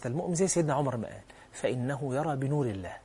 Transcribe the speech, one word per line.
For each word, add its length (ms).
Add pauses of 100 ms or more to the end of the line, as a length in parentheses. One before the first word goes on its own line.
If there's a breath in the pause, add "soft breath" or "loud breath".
المؤمن"، 280
زي 120
سيدنا 280
عمر 220
ما 120
قال: 120 (320 loud breath)
"فإنه 640
يرى 220
بنور 300
الله". 380